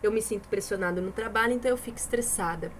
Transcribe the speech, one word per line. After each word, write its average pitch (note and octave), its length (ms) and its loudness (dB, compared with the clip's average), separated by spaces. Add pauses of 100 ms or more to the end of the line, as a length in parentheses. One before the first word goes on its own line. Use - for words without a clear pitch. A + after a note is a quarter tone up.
Eu G#3 80 4
me A3 100 2
sinto G#3 280 -4
pressionada F#3 500 0
no F#3 120 -2
trabalho, A3+ 420 2
então B3 180 2
eu B3 60 2
fico A#3+ 200 -8
estressada. E3+ 840 0